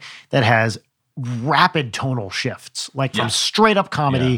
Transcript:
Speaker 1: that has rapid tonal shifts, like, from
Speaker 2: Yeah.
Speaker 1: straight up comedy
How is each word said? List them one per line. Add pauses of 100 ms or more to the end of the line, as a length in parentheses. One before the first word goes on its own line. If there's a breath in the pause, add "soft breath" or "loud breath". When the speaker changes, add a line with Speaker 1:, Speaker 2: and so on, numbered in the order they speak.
(300 loud breath)
Speaker 1:
that
has (640)
rapid
tonal
shifts,
like,
from
Speaker 2:
Yeah.
Speaker 1:
straight
up
comedy